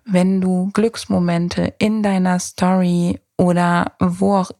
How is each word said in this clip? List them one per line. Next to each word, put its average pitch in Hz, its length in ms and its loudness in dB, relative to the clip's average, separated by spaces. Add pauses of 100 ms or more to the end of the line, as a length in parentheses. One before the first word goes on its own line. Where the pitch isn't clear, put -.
wenn 190 360 0
du 185 320 0
Glücksmomente 175 1040 -2
in 214 240 0
deiner 185 380 0
Story 180 800 0 (180)
oder 175 640 2
wo 185 380 0
auch 185 220 -2